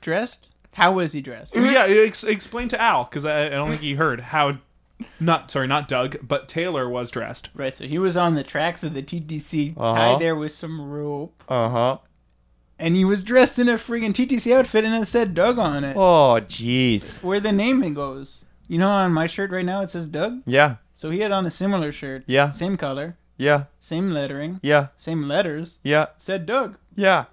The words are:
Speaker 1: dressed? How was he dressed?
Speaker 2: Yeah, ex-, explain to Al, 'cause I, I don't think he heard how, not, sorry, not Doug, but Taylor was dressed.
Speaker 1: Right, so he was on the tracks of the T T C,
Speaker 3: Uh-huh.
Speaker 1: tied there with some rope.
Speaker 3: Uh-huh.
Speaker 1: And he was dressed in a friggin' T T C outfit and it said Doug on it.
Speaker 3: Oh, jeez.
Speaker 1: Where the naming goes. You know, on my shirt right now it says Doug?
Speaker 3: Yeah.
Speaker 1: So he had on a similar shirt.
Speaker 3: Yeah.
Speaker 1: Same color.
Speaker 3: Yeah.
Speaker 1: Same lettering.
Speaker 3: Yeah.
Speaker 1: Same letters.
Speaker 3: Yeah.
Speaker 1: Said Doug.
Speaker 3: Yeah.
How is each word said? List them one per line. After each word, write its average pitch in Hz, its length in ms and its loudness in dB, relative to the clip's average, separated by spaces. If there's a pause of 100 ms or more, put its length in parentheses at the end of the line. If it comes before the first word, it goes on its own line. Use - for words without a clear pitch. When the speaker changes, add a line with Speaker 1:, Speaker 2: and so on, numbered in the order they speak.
Speaker 1:
dressed? 196 480 -6 (240)
How 175 180 4
was 180 220 0
he 147 80 -8
dressed? 127 340 -12
Speaker 2:
Yeah, 254 320 6
ex-, 214 360 4
explain 220 460 -4
to 220 120 -2
Al, 185 240 2
'cause 143 200 -8
I, 151 220 0
I - 20 -4
don't 143 200 -4
think 151 120 -4
he 143 140 -4
heard 139 240 0
how, 139 380 0 (640)
not, 165 300 2
sorry, 135 180 -2
not 143 200 0
Doug, 131 340 -2
but 139 260 -4
Taylor 165 420 -4
was 123 220 -6
dressed. 117 440 -10
Speaker 1:
Right, 131 200 -6
so - 100 -14
he 143 140 -4
was 185 160 0
on 175 200 2
the 139 80 -2
tracks 160 400 -4
of 160 100 -6
the 135 80 -8
T 175 180 -10
T 156 200 -8
C, 151 360 -4
Speaker 3:
Uh-huh. 113 200 0 (180)
Speaker 1:
tied 143 80 2
there 165 140 0
with 151 160 -6
some 160 280 -12 (100)
rope. 147 600 -10
Speaker 3:
Uh-huh. 123 480 0 (840)
Speaker 1:
And 165 160 0
he 190 100 4
was 196 180 0
dressed 247 340 4
in 247 120 4
a 240 40 2
friggin' 226 400 -2
T 254 140 0
T 269 100 0
C 233 160 2
outfit 247 320 4
and 220 80 0
it 226 140 0
said 226 260 0
Doug 202 240 2
on 147 260 0
it. 139 140 -4
Speaker 3:
Oh, 156 480 8
jeez. 120 760 0
Speaker 1:
Where 190 160 0
the 208 120 -2
naming 208 440 2
goes. 135 500 -12 (220)
You 165 100 -2
know, 185 120 4
on 196 240 2
my 160 120 2
shirt 196 260 -6
right 185 140 -4
now 190 160 -4
it 190 80 -8
says 170 160 -8
Doug? 185 400 -6
Speaker 3:
Yeah. 143 300 4 (180)
Speaker 1:
So - 160 -12
he 170 100 -4
had 208 120 -2
on 190 160 0
a 160 40 -4
similar 180 400 -2
shirt. 135 360 -12
Speaker 3:
Yeah. 139 240 4
Speaker 1:
Same 180 260 -4
color. 151 400 -8 (220)
Speaker 3:
Yeah. 143 240 2 (160)
Speaker 1:
Same 180 320 -4
lettering. 147 500 -6
Speaker 3:
Yeah. 143 260 4 (100)
Speaker 1:
Same 160 300 -4
letters. 165 560 -4
Speaker 3:
Yeah. 147 240 2 (120)
Speaker 1:
Said 190 260 -6
Doug. 226 300 -4 (200)
Speaker 3:
Yeah. 190 360 4